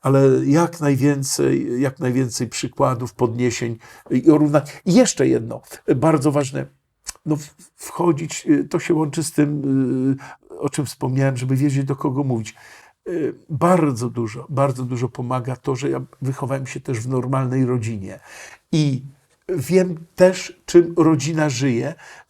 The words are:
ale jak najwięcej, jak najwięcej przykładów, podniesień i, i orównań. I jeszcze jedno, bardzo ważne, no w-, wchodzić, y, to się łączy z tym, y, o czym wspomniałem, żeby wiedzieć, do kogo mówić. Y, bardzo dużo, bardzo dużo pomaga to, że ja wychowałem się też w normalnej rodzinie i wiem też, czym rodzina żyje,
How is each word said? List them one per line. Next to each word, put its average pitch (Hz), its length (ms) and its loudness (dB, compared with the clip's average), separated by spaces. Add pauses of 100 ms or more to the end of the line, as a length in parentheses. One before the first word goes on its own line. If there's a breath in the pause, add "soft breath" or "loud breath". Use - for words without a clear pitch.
ale 135 200 4 (240)
jak 165 360 2
najwięcej, 135 1000 0
jak 139 180 -2
najwięcej 127 480 -2
przykładów, 123 640 -2
podniesień 117 640 -2 (340 loud breath)
i, 127 160 0
i 160 40 12
orównań. 151 300 4 (240 loud breath)
I 180 80 4
jeszcze 190 340 4
jedno, 117 340 -2 (340 loud breath)
bardzo 151 360 2
ważne, 139 340 -2 (600)
no 151 100 0
w-, - 180 -8 (220)
wchodzić, 165 760 -4
y, - 140 4
to - 160 -4
się - 140 -2
łączy 156 300 -2
z - 80 -8
tym, 135 840 0 (340 loud breath)
y, - 80 -16
o 147 100 -4
czym 143 160 -4
wspomniałem, 131 520 -2
żeby 131 180 -2
wiedzieć, 135 280 0
do 135 120 -4
kogo 139 280 -2
mówić. 117 320 -4 (520 loud breath)
Y, 160 260 -4 (160)
bardzo 151 600 2
dużo, 117 400 -6
bardzo 135 340 0
dużo 123 260 -4
pomaga 123 460 -6
to, 135 200 -4
że 131 140 -4
ja 135 120 -4 (200)
wychowałem 135 460 -6
się - 120 -12
też 131 200 -6
w 117 80 -8
normalnej 131 580 -2
rodzinie 110 540 -4 (520 loud breath)
i 147 320 0 (460)
wiem 175 560 0 (100)
też, - 500 2
czym 170 320 6
rodzina 156 520 2
żyje, 127 440 -2 (360 loud breath)